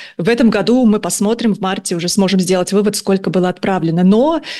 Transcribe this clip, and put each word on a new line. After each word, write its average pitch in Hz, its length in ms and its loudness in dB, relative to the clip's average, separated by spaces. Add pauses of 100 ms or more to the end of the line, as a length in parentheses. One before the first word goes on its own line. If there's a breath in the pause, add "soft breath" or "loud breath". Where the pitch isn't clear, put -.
(160 loud breath)
В 170 120 -2
этом 233 220 4
году 226 360 2
мы 214 140 2
посмотрим, 208 540 -2
в - 60 -10
марте 190 340 -4
уже 170 140 -4
сможем 190 320 2
сделать 180 320 0
вывод, 208 240 0
сколько 190 340 -2
было 180 200 0
отправлено. 175 540 -2
Но 240 360 4 (200 loud breath)